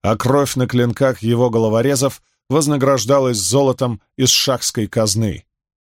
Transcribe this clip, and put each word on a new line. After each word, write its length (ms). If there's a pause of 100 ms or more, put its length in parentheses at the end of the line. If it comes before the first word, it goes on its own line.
а 140
кровь 380
на 120
клинках 560
его 260
головорезов 720 (280)
вознаграждалась 880
золотом 640 (160)
из 120
шахской 580
казны 580 (440)